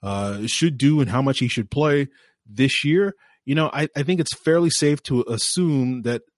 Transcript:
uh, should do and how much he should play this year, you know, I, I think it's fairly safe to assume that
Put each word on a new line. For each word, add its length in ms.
uh, 440
should 300
do 240
and 80
how 140
much 160
he 100
should 220
play 380
this 400
year, 300
you 100
know, 180
I, 240
I 60
think 160
it's 160
fairly 360
safe 340
to 240
assume 760
that 200